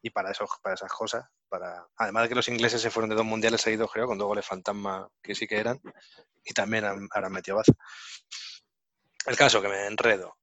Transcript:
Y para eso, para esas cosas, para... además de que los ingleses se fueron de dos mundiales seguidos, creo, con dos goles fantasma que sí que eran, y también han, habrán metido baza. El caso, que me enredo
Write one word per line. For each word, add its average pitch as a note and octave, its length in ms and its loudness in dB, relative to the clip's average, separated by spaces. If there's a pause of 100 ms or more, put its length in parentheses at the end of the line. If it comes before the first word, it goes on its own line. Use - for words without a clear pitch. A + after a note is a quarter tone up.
Y A2+ 80 -8
para G2 200 -4
eso, G2+ 160 -4 (160)
para F#2+ 120 -4
esas F#2+ 180 -10
cosas, A#2 320 -6 (240)
para... F2+ 380 -8 (100)
además A2+ 280 0
de A#2 40 0
que B2 60 -2
los B2 140 0
ingleses A#2 340 0
se A#2 80 0
fueron A2 180 -2
de G#2+ 80 0
dos A2+ 80 2
mundiales A2+ 380 2
seguidos, A2 280 0
creo, A2+ 160 -2
con A2 120 -4
dos G2+ 100 -2
goles G#2 160 -2
fantasma G2 640 -6 (140)
que G#2 120 -8
sí G#2+ 120 -4
que G#2+ 100 -4
eran, A#2 240 -2 (640)
y - 80 -10
también G#2+ 320 0
han, G2+ 280 -4
habrán F#2+ 200 -2
metido F#2+ 240 -4
baza. - 160 10 (1500)
El B2 100 0
caso, A#2 260 8
que G2+ 60 0
me G2 180 -2
enredo G#2 560 2